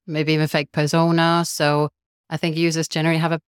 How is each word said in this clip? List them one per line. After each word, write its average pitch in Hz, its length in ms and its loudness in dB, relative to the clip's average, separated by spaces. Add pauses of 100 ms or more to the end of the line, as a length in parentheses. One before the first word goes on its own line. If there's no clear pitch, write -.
maybe 156 260 -2
even 156 140 2
fake 147 240 -2
persona. 165 720 2
So 147 440 0 (400)
I 160 80 -6
think 165 180 -2
users 165 320 0
generally 165 320 0
have 165 140 0
a 165 80 -4 (100)